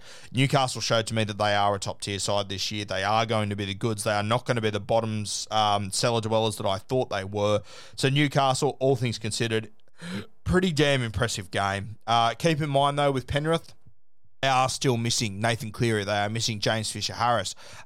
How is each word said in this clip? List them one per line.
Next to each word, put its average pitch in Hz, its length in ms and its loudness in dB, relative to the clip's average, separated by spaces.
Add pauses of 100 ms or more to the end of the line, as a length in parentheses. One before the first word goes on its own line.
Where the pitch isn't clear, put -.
(320)
Newcastle 131 480 2
showed 113 280 2
to 110 60 -6
me 110 120 0
that 101 120 -6
they 104 180 4
are 101 200 4
a 95 40 -4
top-tier 101 400 -6
side 101 280 0
this 98 240 -6
year. 104 140 -6
They 95 180 -2
are 110 220 2
going 107 240 0
to 101 80 -2
be 104 80 -2
the 98 100 -4
goods. 107 300 -2
They 110 80 2
are 104 100 2
not 110 220 0
gonna 120 160 0
be 110 80 2
the 104 100 -2
bottoms, 110 720 -2
um, 104 400 2
cellar 117 300 2
dwellers 110 340 2
that 104 100 -6
I 98 120 0
thought 127 320 -2
they 95 160 -2
were. 104 360 2 (360)
So 135 100 2
Newcastle, 139 720 2
all 135 160 4
things 123 220 -2
considered, 110 540 -2 (720)
pretty 180 280 2
damn 143 300 4
impressive 113 500 -2
game. 98 540 -2
Uh, 117 280 4
keep 160 280 0
in 151 80 -2
mind, 143 300 2
though, 143 120 4
with 131 140 -4
Penrith, 156 480 -2 (680)
they 135 80 4
are 131 200 4
still 127 280 0
missing 113 420 -2
Nathan 113 320 0
Cleary. 113 320 0
They 104 140 2
are 104 120 2
missing 113 300 -2
James 110 320 0
Fisher-Harris. 104 640 0 (300)